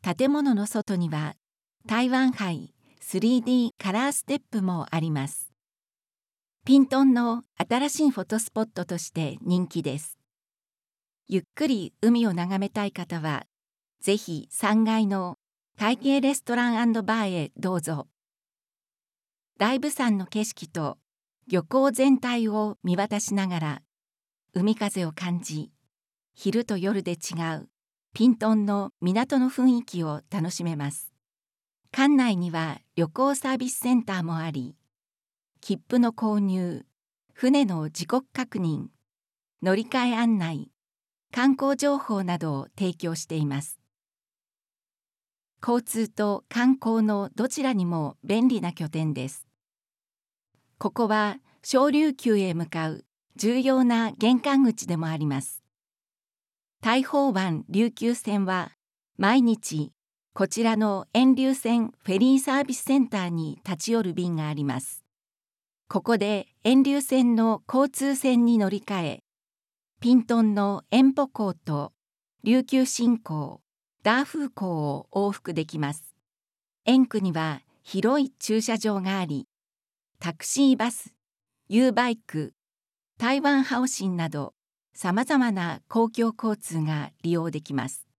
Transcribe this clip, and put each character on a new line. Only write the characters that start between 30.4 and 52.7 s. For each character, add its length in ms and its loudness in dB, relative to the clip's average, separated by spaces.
し 140 -8
め 100 -2
ま 160 -4
す。 220 -12
館 180 4
内 260 4
に 160 -2
は 280 -4
旅 120 2
行 280 0
サ 160 -4
ー 60 0
ビ 120 -4
ス 80 -8
セ 160 0
ン 100 4
タ 120 -6
ー 80 -4
も 140 -4
あ 140 -6
り、 240 -8
切 300 -4
符 100 2
の 120 4
購 260 -2
入、 480 -2
船 320 2
の 240 -4
時 160 -10
刻 260 -2
確 280 -8
認、 280 -4
乗 120 2
り 100 -2
換 240 0
え 60 -2
案 220 2
内、 320 -6
観 220 4
光 220 0
情 220 0
報 260 -4
な 140 -2
ど 220 -4
を 80 -10
提 160 -2
供 220 -6
し 100 -10
て 100 -8
い 120 0
ま 160 -4
す。 160 -14
交 200 0
通 280 -4
と 400 -2
観 260 4
光 260 0
の 320 0
ど 160 -2
ち 140 -6
ら 100 0
に 120 0
も 380 -4
便 240 2
利 140 0
な 120 -6
拠 160 -6
点 240 -2
で 160 -6
す。 180 -18
こ 140 -4
こ 160 0
は 300 0
小 260 4
琉 240 2
球 240 2
へ 160 0
向 140 -4
か 240 -6